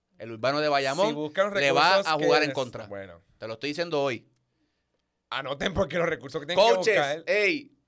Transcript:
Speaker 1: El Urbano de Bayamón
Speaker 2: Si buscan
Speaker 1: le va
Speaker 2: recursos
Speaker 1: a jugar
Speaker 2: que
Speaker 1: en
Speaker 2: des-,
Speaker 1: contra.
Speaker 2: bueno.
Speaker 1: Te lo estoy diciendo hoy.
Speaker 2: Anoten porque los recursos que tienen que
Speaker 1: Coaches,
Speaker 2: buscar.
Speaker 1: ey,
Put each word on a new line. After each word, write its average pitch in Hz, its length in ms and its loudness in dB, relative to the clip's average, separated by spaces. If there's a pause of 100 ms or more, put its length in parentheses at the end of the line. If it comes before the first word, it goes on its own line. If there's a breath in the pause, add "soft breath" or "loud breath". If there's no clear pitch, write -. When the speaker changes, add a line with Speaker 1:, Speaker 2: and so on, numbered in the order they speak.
(180)
Speaker 1:
El 113 140 -14
Urbano 127 280 -2
de 151 80 0
Bayamón 143 400 0
Speaker 2:
Si - 60 -4
buscan 151 400 -2
Speaker 1:
le 143 180 2
va 165 240 4
Speaker 2:
recursos 196 160 0
Speaker 1:
a - 20 2 (100)
jugar 151 160 4
Speaker 2:
que 151 40 2
Speaker 1:
en 147 60 0
Speaker 2:
des-, 135 40 -8
Speaker 1:
contra. 117 320 -6
Speaker 2:
bueno. 98 340 -14 (180)
Speaker 1:
Te 107 100 -12
lo 110 60 -10
estoy 139 160 -8
diciendo 160 320 -4
hoy. 131 260 -4 (1000)
Speaker 2:
Anoten 139 420 -4
porque 180 240 -2
los 170 120 0
recursos 139 320 -6
que 143 60 -12
tienen 180 180 4
que 226 100 6
Speaker 1:
Coaches, 190 220 2
Speaker 2:
buscar. 151 300 0
Speaker 1:
ey, 185 460 0 (160)